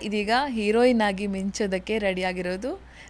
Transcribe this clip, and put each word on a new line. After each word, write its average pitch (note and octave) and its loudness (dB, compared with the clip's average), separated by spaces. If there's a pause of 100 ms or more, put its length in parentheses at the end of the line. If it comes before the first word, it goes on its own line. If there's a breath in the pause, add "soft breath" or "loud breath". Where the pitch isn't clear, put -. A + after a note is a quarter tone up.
ಇದೀಗ G#3 0 (160)
ಹೀರೋಯಿನ್ A3+ 4
ಆಗಿ G3+ 0
ಮಿಂಚೋದಕ್ಕೆ F#3+ -2
ರೆಡಿ F#3+ -2
ಆಗಿರೋದು F#3 -6 (160 loud breath)